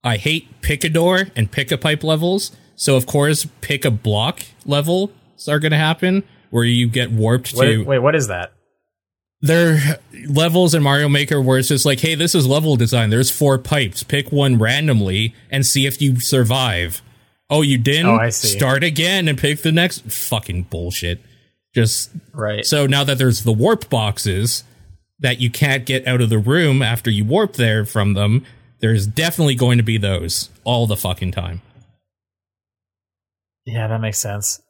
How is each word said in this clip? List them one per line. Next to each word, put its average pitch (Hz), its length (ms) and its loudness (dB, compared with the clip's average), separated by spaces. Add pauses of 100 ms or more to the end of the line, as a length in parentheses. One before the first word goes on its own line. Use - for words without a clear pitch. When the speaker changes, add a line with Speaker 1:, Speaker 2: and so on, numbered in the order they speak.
Speaker 1:
I 117 140 -2
hate 156 420 -6
Pick-a-Door 170 720 0
and 107 160 -2
Pick-a-Pipe 151 540 -2
levels. 170 480 -2 (240)
So, - 200 0
of 127 100 0
course, 147 400 0 (160)
Pick-a-Block 120 800 -2 (240)
levels 165 440 0 (380)
are 147 100 0
gonna 156 200 0
happen 185 440 0 (280)
where 117 140 0
you 120 240 2
get 120 220 -2
warped 113 420 0
Speaker 2:
What 127 120 4
Speaker 1:
to 110 200 2
Speaker 2:
wait, 135 160 0
what 147 140 2
is 131 140 0
that? 90 240 -8 (880)
Speaker 1:
There 165 340 4
are 147 240 0 (300)
levels 165 460 2
in 156 80 2
Mario 143 260 2
Maker 143 320 2
where 131 180 4
it's 127 100 0
just 143 180 0
like, 135 140 2
"Hey, 160 140 0
this 160 200 -2
is 143 120 4
level 147 300 2
design. 117 340 2
There's 120 200 2
four 135 280 2
pipes. 127 440 -4
Pick - 300 -4
one 139 260 2
randomly 113 760 0 (160)
and 135 140 0
see 139 220 0
if 135 160 -6
you 131 180 2
survive. 117 840 0 (480)
Oh, 151 120 2
you 135 160 2
didn't? 147 320 0
Speaker 2:
Oh, 113 60 4
I 117 140 2
see. 110 180 -4
Speaker 1:
Start 131 360 0
again 170 440 0
and 135 100 -2
pick 147 240 -2
the 160 100 0
next." 170 380 -2
Fucking 90 540 -6
bullshit. 87 560 -6 (540)
Just - 360 0 (220)
Speaker 2:
Right. 107 340 -6
Speaker 1:
so 147 200 0
now 139 180 0
that 135 140 -2
there's 120 260 2
the 117 80 2
warp 185 380 2
boxes 104 720 -2 (560)
that 123 200 -2
you 120 100 2
can't 135 360 0
get 131 220 -2
out 123 120 0
of 113 100 2
the 110 80 2
room 139 440 2
after 113 280 -2
you 104 140 0
warp 185 300 0
there 110 300 0
from 104 300 0
them, 104 300 0 (360)
there's 110 260 2
definitely 156 480 0
going 123 240 2
to 113 60 2
be 110 140 0
those 92 500 -4 (160)
all 117 220 0
the 104 100 -2
fucking 92 360 -4
time. 87 280 -8 (2000)
Speaker 2:
Yeah, 113 220 -4
that 113 120 -4
makes 110 180 -4
sense. 104 520 -6